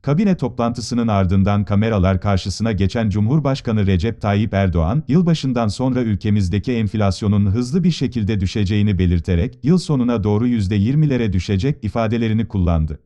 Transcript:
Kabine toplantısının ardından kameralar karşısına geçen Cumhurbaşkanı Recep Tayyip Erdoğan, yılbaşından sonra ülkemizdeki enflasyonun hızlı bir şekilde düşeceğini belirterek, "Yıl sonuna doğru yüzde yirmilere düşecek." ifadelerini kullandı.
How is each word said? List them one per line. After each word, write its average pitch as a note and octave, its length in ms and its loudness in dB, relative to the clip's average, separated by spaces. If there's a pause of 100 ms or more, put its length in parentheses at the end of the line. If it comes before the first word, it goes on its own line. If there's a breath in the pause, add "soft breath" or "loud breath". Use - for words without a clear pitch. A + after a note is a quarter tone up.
Kabine F3 360 2
toplantısının A#2+ 680 -2
ardından G2 580 2
kameralar G2+ 560 2
karşısına G2+ 500 -2
geçen G2+ 380 0
Cumhurbaşkanı A2+ 760 0
Recep G2 360 0
Tayyip G#2 320 0
Erdoğan, F#2+ 540 0
yılbaşından C#3 600 0
sonra B2+ 340 -2
ülkemizdeki G#2 680 0
enflasyonun G#2 760 0
hızlı B2 380 -2
bir F3+ 80 2
şekilde A2 480 -2
düşeceğini G#2 600 0
belirterek, F2 640 0
"Yıl D#3+ 140 2
sonuna B2 460 0
doğru G#2 240 2
yüzde A2 280 0
yirmilere A#2+ 580 0
düşecek." F#2+ 500 -2
ifadelerini A2+ 640 -2
kullandı. E2 580 -2